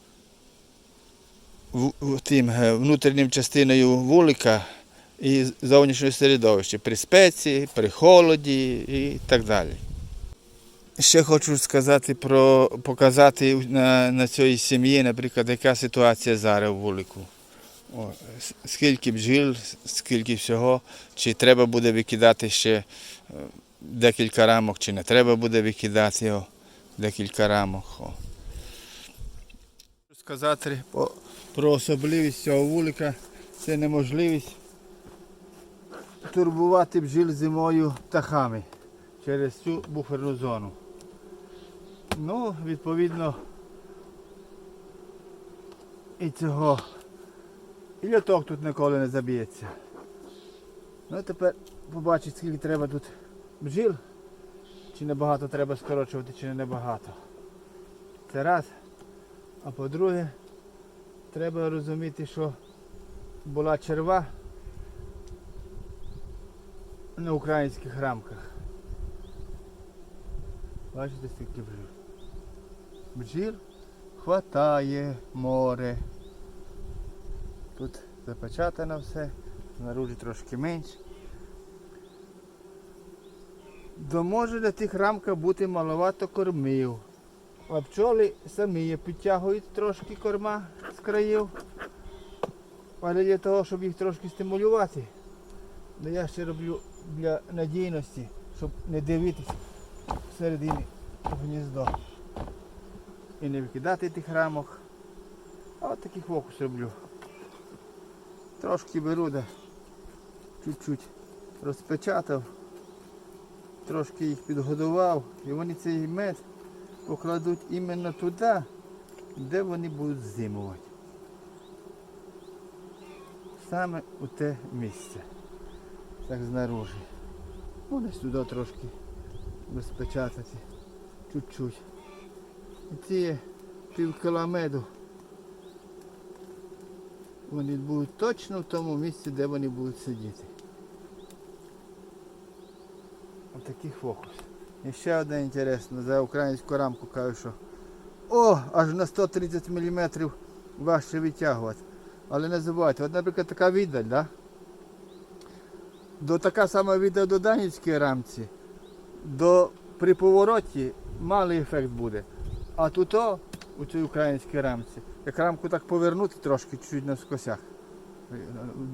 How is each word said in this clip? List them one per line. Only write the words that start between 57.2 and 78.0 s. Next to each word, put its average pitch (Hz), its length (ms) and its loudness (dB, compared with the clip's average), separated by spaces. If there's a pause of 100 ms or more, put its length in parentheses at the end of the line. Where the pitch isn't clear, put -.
Це 139 100 -6
раз. 165 220 0 (1000)
А 143 60 -12
по-друге, 160 600 -2 (1000)
треба 165 380 -4
розуміти, 156 560 -6
що 156 260 -6 (920)
була 151 340 0
черва 160 480 0 (3000)
на 170 160 -4
українських 143 680 -2
рамках. 107 500 -8 (2500)
Бачите, 135 340 -10
скільки 117 320 -12
бджіл? 104 260 -14 (1300)
Бджіл 151 400 -8 (720)
хватає, 143 920 0 (180)
море. 127 640 -2 (1800)
Тут 127 200 -12 (280)